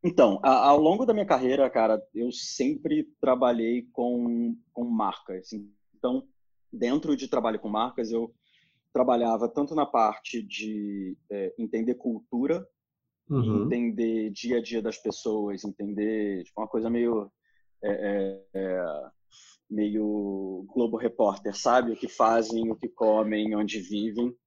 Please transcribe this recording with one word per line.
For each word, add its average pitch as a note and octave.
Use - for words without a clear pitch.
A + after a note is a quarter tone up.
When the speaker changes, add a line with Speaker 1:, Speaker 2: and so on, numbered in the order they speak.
Speaker 1:
Então, B2
a, C3
ao C#3+
longo F#3
da A3+
minha G#3
carreira, C3
cara, A2
eu A#2+
sempre D3+
trabalhei B2
com, A#2+
com A#2+
marcas. G2+
Então, -
dentro C#3+
de B2
trabalho A2+
com A2
marcas, A2
eu A#2
trabalhava A#2+
tanto C#3+
na D3
parte A2+
de, G2+
é, G2
entender A2+
cultura, B2+
Speaker 2:
Uhum. A2
Speaker 1:
entender A2+
dia A#2+
a A2+
dia A2+
das G#2+
pessoas, G#2
entender, G#2
tipo, -
uma G#2+
coisa A2+
meio, A#2
é, G#2
é, G2
é, F#2
meio G#2
Globo A#2
Repórter, G#2+
sabe? A#2+
O A2
que B2
fazem, A2+
o G#2+
que A#2+
comem, G#2+
onde G#2
vivem. G#2+